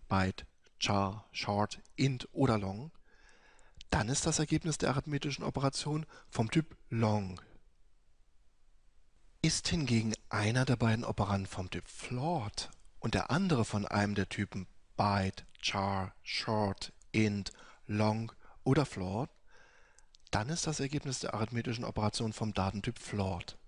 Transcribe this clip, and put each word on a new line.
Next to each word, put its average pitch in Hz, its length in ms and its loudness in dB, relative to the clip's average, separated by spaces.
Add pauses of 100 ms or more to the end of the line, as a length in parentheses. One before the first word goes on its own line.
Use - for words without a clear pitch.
byte, 95 380 0 (320)
char, 101 560 0
short, - 480 -2 (160)
int 135 340 0
oder 123 260 4
long, 101 360 -6 (960)
dann 127 180 2
ist 135 180 0
das 160 140 2
Ergebnis 156 380 0
der - 140 2
arithmetischen 143 520 -2
Operation 147 640 -2 (240)
vom 117 200 0
Typ - 280 0 (100)
long. 107 540 0 (2000)
Ist - 280 0
hingegen 120 440 4 (140)
einer 110 380 2
der 131 100 4
beiden 117 300 4
Operanden 98 420 2
vom 92 220 -6
Typ - 180 -8
float 123 840 -4 (300)
und 113 140 -4
der - 180 2
andere 160 320 4
von 101 220 -2
einem 104 280 2
der 98 140 0
Typen 101 400 -4 (300)
byte, 101 480 2 (160)
char, 98 520 -2 (100)
short, - 680 -2 (220)
int, 104 400 2 (340)
long 107 460 2 (320)
oder 135 200 4
float, 98 440 -4 (1000)
dann 107 200 0
ist 170 180 -2
das 156 140 -2
Ergebnis 139 380 -4
der - 160 -4
arithmetischen 117 500 -2
Operation 107 480 0
vom 110 200 -4
Datentyp 98 460 -2
float. 92 580 -4 (100)